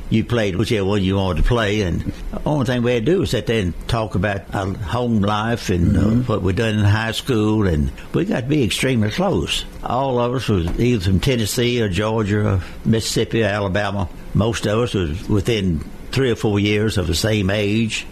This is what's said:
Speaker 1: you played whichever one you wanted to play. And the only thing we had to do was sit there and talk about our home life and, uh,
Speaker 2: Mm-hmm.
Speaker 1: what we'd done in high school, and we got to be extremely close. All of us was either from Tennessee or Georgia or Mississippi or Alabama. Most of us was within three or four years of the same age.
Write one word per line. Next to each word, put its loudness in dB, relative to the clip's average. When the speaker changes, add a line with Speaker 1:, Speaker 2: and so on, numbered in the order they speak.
Speaker 1:
you 2
played 0
whichever 0
one 2
you 2
wanted 0
to 4
play. 2
And 0
the -6
only 0
thing 0
we 2
had 0
to 2
do 2
was -2
sit -2
there 0
and -4
talk -2
about 0
our -2
home 0
life 0
and, 4
uh, 4
Speaker 2:
Mm-hmm. 2
Speaker 1:
what 0
we'd 0
done 0
in 2
high 2
school, 0
and 2
we 0
got -2
to -6
be 2
extremely 0
close. -2
All -2
of 0
us -4
was 2
either 2
from 2
Tennessee 0
or 2
Georgia 0
or 2
Mississippi 0
or 2
Alabama. -2
Most 2
of 2
us 0
was -2
within 0
three 2
or 0
four 2
years 2
of 0
the 0
same 0
age. 0